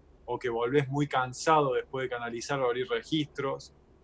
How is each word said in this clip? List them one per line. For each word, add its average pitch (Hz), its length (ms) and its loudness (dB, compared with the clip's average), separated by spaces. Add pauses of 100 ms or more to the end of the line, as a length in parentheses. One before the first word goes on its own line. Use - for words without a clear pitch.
(260)
o 120 120 -2
que 123 120 -2
volvés 123 380 2
muy 143 200 0
cansado 135 680 2
después 131 300 -2
de 127 60 -4
canalizar 120 500 -4
o 127 60 2
abrir 123 220 0
registros, 139 840 -2 (320)